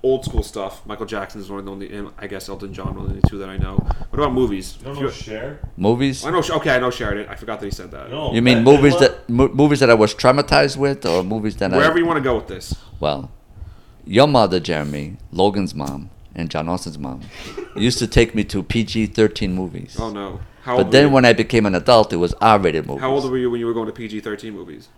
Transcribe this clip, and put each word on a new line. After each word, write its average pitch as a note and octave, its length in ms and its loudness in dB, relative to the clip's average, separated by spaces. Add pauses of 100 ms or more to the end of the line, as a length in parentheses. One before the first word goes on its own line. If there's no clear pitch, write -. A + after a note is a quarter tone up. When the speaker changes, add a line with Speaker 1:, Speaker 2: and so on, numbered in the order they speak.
Speaker 1:
old C3 240 0
school A#2 160 -2
stuff. G2 440 -8
Michael G#2+ 200 -10
Jackson G2+ 360 -10
is F#2 80 -14
one G2 100 -10
of G2 60 -12
the G2 60 -12
only, G2 220 -12
and G2+ 240 -10
I G#2 100 -14
guess F#2+ 220 -12
Elton G2 240 -12
John, F#2+ 220 -8
one F#2+ 160 -10
of G2+ 100 -4
the - 60 4
two G#2 120 2
that F#2+ 100 -10
I F#2+ 80 -12
know. F#2+ 180 -4
What - 440 -4
about C#3+ 140 0
movies? G#2 460 -2
Speaker 2:
You - 60 -18
don't C#3 100 -12
Speaker 1:
If C#3+ 60 -12
Speaker 2:
know C3+ 60 -4
Speaker 1:
you B2 60 -4
Speaker 2:
Cher? A#2 460 -12 (180)
Speaker 3:
Movies? B2+ 480 0
Speaker 1:
I D#3 60 -4
know F3 100 0
Sh-, E3+ 100 -4
okay, D3+ 240 0
I B2+ 40 2
know B2 100 0
Cher. A2+ 220 -6
I G2+ 40 -4
didn't, G#2 140 -10
I G2+ 60 -12
forgot G#2+ 240 -10
that G#2 60 -10
he G2 60 -6
said F#2 200 -12
that. C#2 180 -14
Speaker 2:
No, C#3 240 -6
Speaker 3:
You A2+ 80 2
mean A#2+ 220 4
Speaker 2:
Bette C#3 140 10
Speaker 3:
movies C#3 180 6
Speaker 2:
Midler? - 60 2
Speaker 3:
that, - 280 2
mo-, B2 200 4
movies C#3+ 320 4
that B2+ 80 6
I A#2 60 10
was G#2+ 200 4
traumatized C#3+ 640 2
with, C#3 280 -2
or F2+ 180 2
movies G#2+ 340 -4
that F#2+ 160 -2
I F2+ 40 2
Speaker 1:
Wherever E3 220 4
you E3+ 60 2
wanna E3 160 0
go B2+ 140 0
with G#2+ 120 -4
this. - 260 -10 (260)
Speaker 3:
Well, C#2+ 300 -4 (760)
your A#2 220 4
mother, G#2 340 4
Jeremy, D2+ 560 -6 (140)
Logan's F#2+ 440 0
mom, C#2 340 -8 (240)
and E2 160 -6
John D#2 200 -4
Austin's E2+ 280 -6
mom, C2 240 -10 (280)
Speaker 2:
<laughs> - 260 -14
Speaker 3:
used A#2+ 240 0
to A#2 80 -2
take A2+ 260 2
me G#2+ 120 0
to F#2+ 180 -6
P A#2 200 -2
G A2 220 -2
thirteen G#2 480 0
movies. - 460 -8
Speaker 1:
Oh, A2+ 100 -6
no. G2+ 300 -10 (240)
How B2+ 140 0
Speaker 3:
But F#2 80 4
Speaker 1:
old F2+ 80 -4
Speaker 3:
then C3+ 100 8
Speaker 1:
were D3 60 6
you? C#3 60 2
Speaker 3:
when B2+ 100 6
I A2+ 80 8
became A2+ 340 2
an F#2+ 80 0
adult, A2 380 6
it F2 40 -2
was F2 240 0
R-rated F#2+ 460 4
movies. - 140 -8
Speaker 1:
How C3 100 -2
old C3+ 180 -2
were C3 80 -2
you B2 140 0
when A#2+ 80 -4
you A#2 80 -4
were A#2 60 -2
going A2+ 140 -4
to G#2+ 40 -8
P A2+ 160 -12
G G#2+ 120 -8
thirteen G#2+ 340 -10
movies? E2 340 -16 (100)